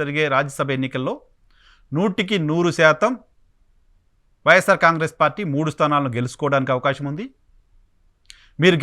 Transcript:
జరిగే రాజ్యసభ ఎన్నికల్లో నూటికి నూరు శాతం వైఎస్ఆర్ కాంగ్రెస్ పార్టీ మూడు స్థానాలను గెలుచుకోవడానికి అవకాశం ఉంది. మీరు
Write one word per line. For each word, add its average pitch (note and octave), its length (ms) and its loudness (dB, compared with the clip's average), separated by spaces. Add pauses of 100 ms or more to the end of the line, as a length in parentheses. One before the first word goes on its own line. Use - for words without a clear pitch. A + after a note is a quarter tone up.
జరిగే D3 260 -2
రాజ్యసభ C#3 440 -2
ఎన్నికల్లో C3 420 -4 (800)
నూటికి G3 480 -2
నూరు E3 320 0
శాతం D#3+ 400 2 (1300)
వైఎస్ఆర్ F3+ 380 4
కాంగ్రెస్ D#3+ 380 2
పార్టీ D3+ 220 0
మూడు D#3 300 -2
స్థానాలను D3 440 0
గెలుచుకోవడానికి C3+ 540 -2
అవకాశం C#3 400 -2
ఉంది. F3+ 140 -10 (1300)
మీరు E3+ 240 4